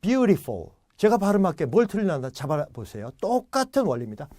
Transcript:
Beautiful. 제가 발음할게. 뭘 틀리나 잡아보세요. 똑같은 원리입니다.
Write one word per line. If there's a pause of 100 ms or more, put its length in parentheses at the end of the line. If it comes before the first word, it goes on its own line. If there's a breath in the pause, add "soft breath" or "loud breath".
Beautiful. (280)
제가
발음할게.
뭘
틀리나
잡아보세요. (100)
똑같은
원리입니다. (100)